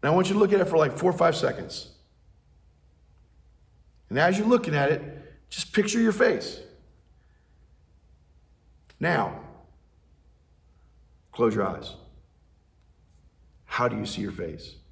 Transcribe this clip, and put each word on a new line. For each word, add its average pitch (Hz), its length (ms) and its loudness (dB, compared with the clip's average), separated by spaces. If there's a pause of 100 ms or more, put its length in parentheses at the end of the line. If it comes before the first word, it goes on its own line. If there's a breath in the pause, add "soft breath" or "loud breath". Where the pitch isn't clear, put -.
And 143 80 2
I 156 40 6
want 185 140 4
you 196 40 0
to 208 80 2
look 196 140 4
at 196 60 4
it 180 40 4
for, 165 140 2
like, 151 180 2
four 180 140 2
or 165 60 -2
five 165 200 4
seconds. - 540 -6 (2250)
And 127 100 -4
as 180 200 2
you're 214 100 0
looking 240 260 2
at 139 160 2
it, 151 120 0 (480 loud breath)
just - 240 -12
picture 214 260 2
your 226 100 4
face. - 480 0 (2500)
Now, 131 420 -2 (1900)
close 113 220 2
your 104 100 0
eyes. 82 300 -8 (1700)
How - 240 -2
do 107 80 -4
you 104 80 -4
see - 160 -8
your 98 120 -6
face? 80 420 -12 (180)